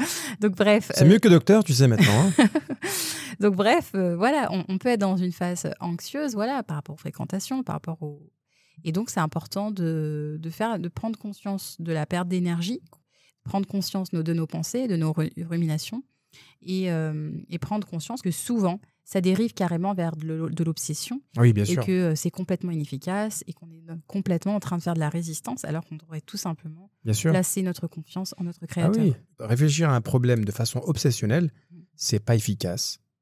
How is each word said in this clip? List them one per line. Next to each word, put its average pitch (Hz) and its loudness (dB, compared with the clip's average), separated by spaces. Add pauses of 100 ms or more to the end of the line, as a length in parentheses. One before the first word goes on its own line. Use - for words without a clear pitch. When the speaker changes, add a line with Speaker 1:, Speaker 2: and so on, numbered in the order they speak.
(420)
Speaker 1:
Donc 208 2
bref, 208 4
Speaker 2:
C'est 185 6
Speaker 1:
euh, 156 12
Speaker 2:
mieux 208 12
que 220 6
docteur, 190 8
tu 147 0
sais 127 8
maintenant, 123 6 (260)
hein. 247 8 (360)
Speaker 1:
<laughs> - -6
Donc 202 4
bref, 220 2
euh, 180 0
voilà, 247 2
on, 185 -2
on 190 -2
peut 247 -2
être 233 2
dans 190 0
une 180 0
phase 175 -4
anxieuse, 226 -6
voilà, 226 -4
par 156 -8
rapport 147 -10
aux - -18
fréquentations, 196 -6
par - -6
rapport 160 -10
au, 151 -12 (540)
et 160 -4
donc 202 -2
c'est - -4
important 180 -2
de, 156 -4
de 160 -10
faire, 220 -4
de 165 -6
prendre 220 -6
conscience 202 -8
de 165 -6
la 156 -2
perte 180 -4
d'énergie, 175 -2 (640)
prendre 196 -4
conscience 190 -4
nos, 165 -2
de 165 -2
nos 165 -2
pensées, 233 -4
de 202 0
nos 156 0
ru-, 160 -2
ruminations, 170 -4 (580)
et, 185 -4
euh, 156 -4 (180)
et 170 -6
prendre 208 -4
conscience 175 -8
que 185 0
souvent, 196 0 (260)
ça - -2
dérive 185 2
carrément 180 0
vers 165 -2
de 156 -8
l'o-, 160 -4
de 170 -2
l'obsession, 160 -4 (160)
Speaker 2:
Oui, 120 8
bien 101 2
Speaker 1:
et 101 2
Speaker 2:
sûr. 131 0
Speaker 1:
que, 190 0
euh, 180 2
c'est 165 -2
complètement 180 -4
inefficace, 175 -6
et 175 -10
qu'on 170 -20
est 165 -20 (240)
complètement 190 -2
en 208 -2
train 180 -4
de 165 -4
faire 175 -2
de 165 0
la 151 0
résistance, 165 -6
alors 156 -6
qu'on 160 -14
devrait 160 -14
tout - -14
simplement 165 -10 (140)
Speaker 2:
Bien 110 0
sûr. 160 2
Speaker 1:
placer 185 0
notre 175 -4
confiance - -10
en 180 -6
notre 175 -10
Speaker 2:
Ah 165 -12
Speaker 1:
Créateur. 185 2
Speaker 2:
oui, 170 4 (260)
réfléchir 147 2
à 135 4
un 120 2
problème 123 2
de 101 -2
façon 120 -4
obsessionnelle, 143 2 (200)
Speaker 1:
Mm. - -20 (200)
Speaker 2:
c'est - -2
pas 117 4
efficace. 95 -2 (220)